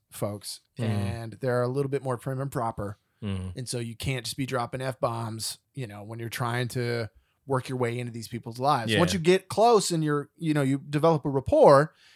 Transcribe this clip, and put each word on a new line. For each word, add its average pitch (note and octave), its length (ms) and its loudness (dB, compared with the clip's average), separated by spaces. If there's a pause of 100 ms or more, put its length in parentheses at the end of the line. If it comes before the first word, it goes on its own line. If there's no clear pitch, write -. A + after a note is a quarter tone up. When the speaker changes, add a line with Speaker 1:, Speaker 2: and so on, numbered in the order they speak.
(100)
Speaker 1:
folks, - 500 -8 (180)
Speaker 2:
Mm-hmm. A2+ 120 -2
Speaker 1:
and A2 500 -4
they're B2 220 0
a B2 60 0
little C3+ 220 -2
bit C3+ 120 -4
more C3 160 -2
prim C3 220 -6
and C#3 100 -6
proper. A2+ 480 -6 (240)
Speaker 2:
Mm-hmm. F#2 360 -6
Speaker 1:
And B2 100 -10
so B2 100 -6
you A#2 180 -8
can't C3 300 -4
just - 100 -8
be C#3 80 -4
dropping B2+ 380 -4
F-bombs, A2+ 760 -4 (180)
you C3 120 -8
know, G2+ 180 -16
when A#2 140 -14
you're A#2 100 -8
trying A#2+ 400 -2
to A#2 400 -4 (380)
work C3 220 -2
your C3 100 -6
way A#2+ 200 -2
into A#2+ 140 -8
these A2+ 160 -12
people's A#2 300 -12
lives. B2+ 340 0
Speaker 2:
Yeah. G3+ 60 4
Speaker 1:
Once F3+ 160 4
you F#3+ 40 0
get F3+ 300 4
close A3 420 4
and D#3+ 140 0
you're, D3 320 0
you D#3+ 160 -2
know, D3+ 80 2
you C3+ 180 2 (120)
develop D3+ 340 4
a D3 60 0
rapport D3+ 640 6 (220)